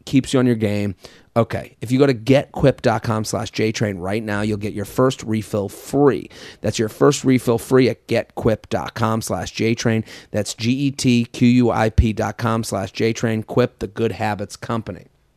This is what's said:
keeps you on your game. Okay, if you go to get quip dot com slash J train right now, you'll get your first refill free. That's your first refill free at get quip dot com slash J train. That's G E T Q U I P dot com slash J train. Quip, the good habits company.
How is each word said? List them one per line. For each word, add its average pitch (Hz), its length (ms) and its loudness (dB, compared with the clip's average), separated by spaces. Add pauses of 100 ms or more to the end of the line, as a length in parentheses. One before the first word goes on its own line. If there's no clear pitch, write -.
keeps - 280 0
you 135 60 4
on 123 80 4
your 123 80 4
game. 104 400 -2 (420)
Okay, - 440 -2
if 113 100 -4
you 131 80 2
go 139 80 6
to 135 80 2
get 117 360 2
quip - 300 2
dot 113 220 0
com 110 200 -2
slash 104 280 -6
J 110 200 -2
train 104 280 -2
right 101 240 -4
now, 104 180 -4
you'll 107 160 -2
get 101 160 -6
your 101 120 -6
first 131 360 0
refill 110 480 -4
free. 139 600 0 (300)
That's - 180 -2
your 110 100 0
first 143 340 2
refill 127 360 2
free 131 300 4
at - 180 -10
get - 260 -4
quip - 360 -2
dot 87 260 -4
com 113 260 0
slash 92 300 -6
J 113 240 0
train. 113 280 0 (280)
That's 107 240 -4
G 113 160 -2
E 139 200 0
T 123 340 2
Q - 220 2
U 123 240 6
I 110 200 0
P 113 200 4
dot 104 280 -4
com 113 240 -2
slash 104 280 -6
J 113 220 -2
train. 110 300 -2
Quip, - 340 -2
the - 100 -8
good 110 260 -4
habits 104 420 -6
company. 107 500 -8 (320)